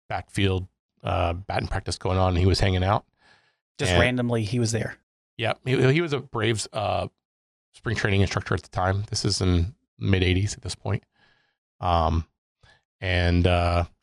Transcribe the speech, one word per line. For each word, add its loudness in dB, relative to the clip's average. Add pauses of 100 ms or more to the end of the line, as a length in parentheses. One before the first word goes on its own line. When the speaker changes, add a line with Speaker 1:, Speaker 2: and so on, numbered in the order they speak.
(100)
Speaker 1:
backfield, -2 (360)
uh, -2
batting -6
practice -6
going -2
on 2
and 0
he 2
was 4
hanging 0
out. 0 (720)
Speaker 2:
Just 0
Speaker 1:
And 4
Speaker 2:
randomly, 0
he -2
was 0
there. -4 (420)
Speaker 1:
Yeah, -2 (100)
he, 2
he 2
was -4
a -2
Braves, -2
uh, -2 (640)
spring -6
training 2
instructor 0
at -4
the -20
time. -2
This -4
is -2
in 2 (240)
mid 2
eighties 0
at -16
this -8
point. -6 (800)
Um, 2 (720)
and, 2
uh, 2 (180)